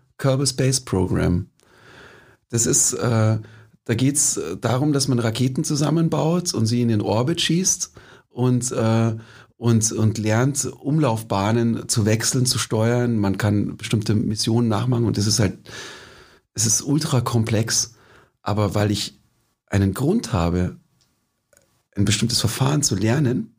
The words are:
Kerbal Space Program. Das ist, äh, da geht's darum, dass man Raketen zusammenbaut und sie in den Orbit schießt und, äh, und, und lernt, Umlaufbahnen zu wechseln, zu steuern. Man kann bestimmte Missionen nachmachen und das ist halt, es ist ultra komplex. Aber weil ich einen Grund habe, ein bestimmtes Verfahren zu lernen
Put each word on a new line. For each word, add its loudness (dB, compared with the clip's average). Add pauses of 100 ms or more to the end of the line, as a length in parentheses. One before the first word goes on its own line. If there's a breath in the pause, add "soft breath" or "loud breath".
(160)
Kerbal 0
Space 0
Program. 0 (1000 loud breath)
Das -2
ist, 0
äh, 2 (460 loud breath)
da 0
geht's 0 (200)
darum, 0
dass 0
man 2
Raketen 0
zusammenbaut 0
und 0
sie 0
in 2
den 2
Orbit 0
schießt -2 (360 loud breath)
und, 0
äh, 2 (400 loud breath)
und, 2
und 0
lernt, 0
Umlaufbahnen 0
zu 0
wechseln, 0
zu 0
steuern. 0
Man 0
kann 0
bestimmte -2
Missionen 0
nachmachen 0
und 0
das 0
ist 0
halt, 2 (1000 loud breath)
es -2
ist 0
ultra 0
komplex. 0 (480 soft breath)
Aber 0
weil 2
ich -4 (480)
einen 2
Grund -2
habe, 0 (1200)
ein 0
bestimmtes -2
Verfahren 0
zu 0
lernen 0